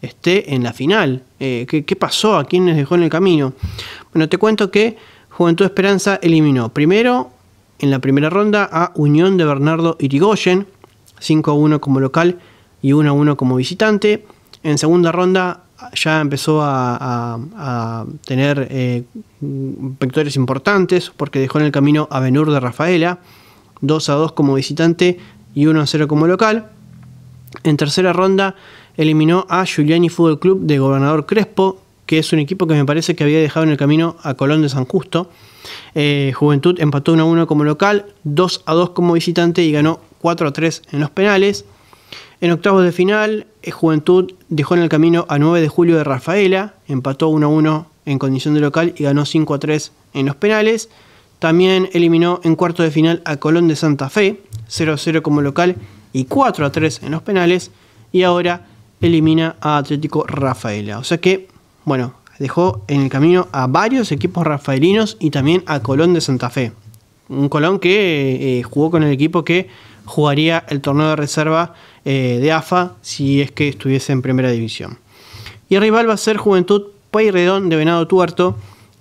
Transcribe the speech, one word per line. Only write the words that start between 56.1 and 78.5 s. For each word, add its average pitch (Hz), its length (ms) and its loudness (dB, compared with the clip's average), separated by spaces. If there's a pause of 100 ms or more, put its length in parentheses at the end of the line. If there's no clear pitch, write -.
y 131 140 -4
cuatro 233 400 -2
a 139 60 -2
tres 156 320 -4
en 139 80 -8
los 165 100 -6
penales. 180 480 0 (420)
Y 185 120 2
ahora 175 420 -2 (340)
elimina 160 600 2
a 151 160 0
Atlético 147 480 -4
Rafaela. 110 720 -6
O 135 60 -12
sea 170 160 -4
que, 185 300 -2 (340)
bueno, 131 300 -2 (240)
dejó 165 500 -2
en 139 140 0
el 135 80 0
camino 170 420 2
a 127 160 -2
varios 208 460 0
equipos 170 320 -4
rafaelinos 160 720 0
y 156 120 -2
también 151 340 0
a 143 160 -4
Colón 156 320 2
de 165 80 0
Santa 127 280 -4
Fe. 120 220 -4 (560)
Un 139 220 -2
Colón 165 300 0
que, 139 800 0
eh, 120 40 -6
jugó 151 280 -2
con 160 120 2
el 147 80 2
equipo 156 320 0
que 175 240 -2 (380)
jugaría 156 640 0
el 143 120 -4
torneo 147 280 0
de 156 80 0
reserva, 156 580 -2 (300)
eh, 127 360 -2
de 151 100 2
afa 180 500 -2
si 139 400 -2
es 135 100 -4
que 147 160 -2
estuviese 131 460 -4
en 127 80 -2
primera 131 280 0
división. 113 480 -6 (720)
Y 190 80 2
el 202 60 4
rival 226 280 2
va 220 40 2
a 202 40 -2
ser 214 200 -2
Juventud 202 500 2 (240)
Pueyrredón 190 580 2
de 160 60 0
Venado 165 320 0
Tuerto, 180 500 0 (440)